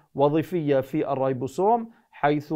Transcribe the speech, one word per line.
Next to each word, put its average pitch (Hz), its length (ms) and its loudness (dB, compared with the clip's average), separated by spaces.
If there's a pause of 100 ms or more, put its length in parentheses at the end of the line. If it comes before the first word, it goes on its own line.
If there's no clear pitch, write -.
(160)
وظيفية 143 640 2
في 135 320 -4
الريبوسوم، 135 800 -2 (300)
حيث 147 340 0